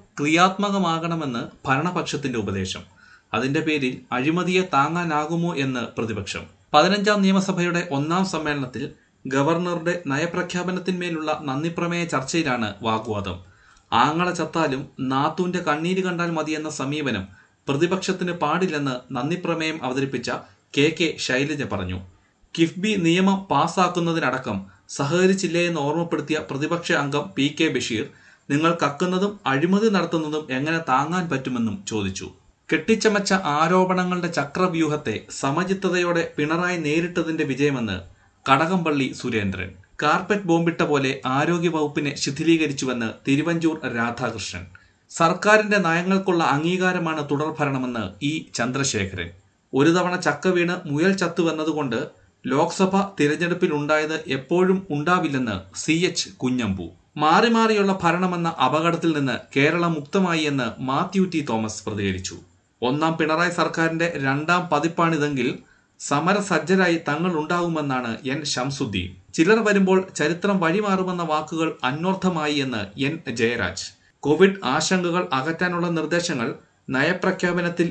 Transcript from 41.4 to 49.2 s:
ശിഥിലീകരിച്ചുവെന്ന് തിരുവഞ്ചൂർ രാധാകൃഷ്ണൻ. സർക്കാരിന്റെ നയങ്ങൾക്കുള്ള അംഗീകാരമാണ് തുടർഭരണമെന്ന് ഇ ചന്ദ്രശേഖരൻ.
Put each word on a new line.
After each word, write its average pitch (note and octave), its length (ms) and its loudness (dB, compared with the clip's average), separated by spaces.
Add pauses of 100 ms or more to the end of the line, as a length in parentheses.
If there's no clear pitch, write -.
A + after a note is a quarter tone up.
ശിഥിലീകരിച്ചുവെന്ന് C#3 920 0 (140)
തിരുവഞ്ചൂർ D#3+ 540 2 (180)
രാധാകൃഷ്ണൻ. A#2 680 -4 (480)
സർക്കാരിന്റെ G3+ 680 4
നയങ്ങൾക്കുള്ള F3+ 680 2
അംഗീകാരമാണ് E3 800 0
തുടർഭരണമെന്ന് C#3 800 -2 (200)
ഇ D3 100 -2 (220)
ചന്ദ്രശേഖരൻ. G#2+ 720 -2 (440)